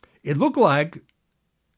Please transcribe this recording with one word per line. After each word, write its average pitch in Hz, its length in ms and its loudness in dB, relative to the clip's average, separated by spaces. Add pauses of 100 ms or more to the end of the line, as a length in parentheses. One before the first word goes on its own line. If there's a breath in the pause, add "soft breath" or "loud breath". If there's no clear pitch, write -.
(220 soft breath)
It 147 140 -4
looked 285 220 -2
like 156 400 0 (800)